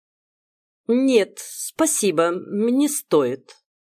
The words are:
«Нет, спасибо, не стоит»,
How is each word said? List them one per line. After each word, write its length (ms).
«Нет, 500
спасибо, 960
не 540
стоит», 680